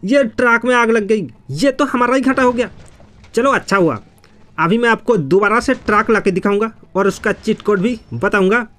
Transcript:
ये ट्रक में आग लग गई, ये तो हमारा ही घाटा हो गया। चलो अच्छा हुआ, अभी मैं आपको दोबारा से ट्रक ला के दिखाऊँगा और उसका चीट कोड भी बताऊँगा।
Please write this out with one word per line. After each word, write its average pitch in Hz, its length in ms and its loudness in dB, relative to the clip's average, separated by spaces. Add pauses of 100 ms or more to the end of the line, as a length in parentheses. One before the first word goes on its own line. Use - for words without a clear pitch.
ये 277 220 2
ट्रक 233 400 0
में 247 100 0
आग 240 140 2
लग 226 140 0
गई, 202 240 -2 (240)
ये 202 200 0
तो 285 140 0
हमारा 247 300 0
ही 269 60 2
घाटा 262 220 0
हो 247 80 4
गया। 233 180 -4 (640)
चलो - 180 0
अच्छा 196 260 0
हुआ, 151 220 0 (580)
अभी 190 200 2
मैं 240 120 2
आपको 226 280 0
दोबारा 196 420 2
से 254 160 -2
ट्रक 214 340 -2
ला 214 100 2
के 196 120 0
दिखाऊँगा 202 400 -2 (240)
और 196 120 2
उसका 196 260 -2
चीट 214 280 -4
कोड 208 180 0
भी 226 200 -2 (140)
बताऊँगा। 202 520 0 (140)